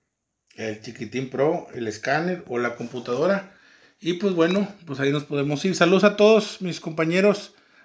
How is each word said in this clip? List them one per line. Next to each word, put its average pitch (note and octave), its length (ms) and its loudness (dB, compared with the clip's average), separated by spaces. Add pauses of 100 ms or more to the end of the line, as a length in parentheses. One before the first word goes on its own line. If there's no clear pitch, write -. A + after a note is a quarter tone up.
(560)
el A2 240 -8
Chiquitín B2 480 -10
Pro, D3 440 0
el A#2+ 140 -8
escáner D#3 600 -4
o A#2+ 100 -4
la A#2+ 160 -2
computadora. B2+ 800 -4 (440)
Y F3 140 -4
pues F#3+ 200 -2
bueno, F3+ 320 2 (200)
pues C3 120 -10
ahí C#3 140 0
nos D3 120 -2
podemos C#3+ 400 -2
ir. F#3 120 0
Saludos F#3 260 6
a G3+ 140 4
todos G#3+ 440 4
mis F3+ 200 -6
compañeros, F3 720 0 (300)